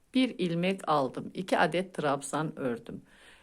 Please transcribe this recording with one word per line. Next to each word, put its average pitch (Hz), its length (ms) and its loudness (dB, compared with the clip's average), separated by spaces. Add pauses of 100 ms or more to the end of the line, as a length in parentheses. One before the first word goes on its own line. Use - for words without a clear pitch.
(140)
bir 247 260 2
ilmek 180 500 0
aldım. 143 440 0
İki - 240 0
adet 175 360 2
trabzan 147 680 -2
ördüm. 120 420 -6 (420)